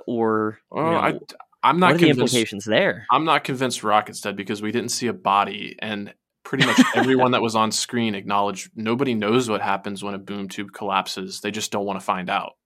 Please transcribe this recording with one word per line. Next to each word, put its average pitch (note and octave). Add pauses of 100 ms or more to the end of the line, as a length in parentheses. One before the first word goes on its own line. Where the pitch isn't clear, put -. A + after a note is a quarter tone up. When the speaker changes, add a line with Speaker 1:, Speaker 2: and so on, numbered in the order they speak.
Speaker 1:
Or, A2 (120)
Speaker 2:
Well, D3
Speaker 1:
you E3
know, E3+
Speaker 2:
I, - (520)
I'm C#3
not F3+
Speaker 1:
what D#3+
are -
the E3+
Speaker 2:
convinced, B2+
Speaker 1:
implications A2
there? A#2
Speaker 2:
I'm C#3
not D3+
convinced B2+
Rocket's G#2+
dead G2+
because G2+
we G#2+
didn't A2
see -
a G#2+
body, G2+
and G2+ (300)
pretty C3+
much A#2+
Speaker 1:
<laughs> -
Speaker 2:
everyone B2+
that A#2+
was A2+
on A2
screen A2+
acknowledged G2+
nobody A#2+
knows A2
what G#2
happens G2
when G2+
a G2
boom G2
tube G2+
collapses. F#2+
They G#2
just G#2
don't G#2
wanna G2
find F#2
out. G2 (120)